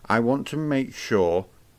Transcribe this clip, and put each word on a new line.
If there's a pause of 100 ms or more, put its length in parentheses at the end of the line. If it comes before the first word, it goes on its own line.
I
want
to
make
sure (320)